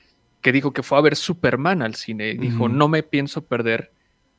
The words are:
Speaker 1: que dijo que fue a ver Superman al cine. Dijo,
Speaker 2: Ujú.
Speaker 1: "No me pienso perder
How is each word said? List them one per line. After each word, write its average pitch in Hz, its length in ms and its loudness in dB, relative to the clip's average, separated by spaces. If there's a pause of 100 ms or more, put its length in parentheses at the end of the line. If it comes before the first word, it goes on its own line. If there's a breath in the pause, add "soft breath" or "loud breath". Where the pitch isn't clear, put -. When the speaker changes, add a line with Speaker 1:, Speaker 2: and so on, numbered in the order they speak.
(420 soft breath)
Speaker 1:
que 131 100 4
dijo 139 220 2
que 131 100 -6
fue 139 140 0
a 147 40 6
ver 147 140 4
Superman 156 680 0
al 110 140 -4
cine. 110 400 -8
Dijo, 120 300 -2
Speaker 2:
Ujú. 117 40 2
Speaker 1:
"No 147 180 2
me 156 140 2
pienso 143 400 -4
perder 117 500 -4 (480)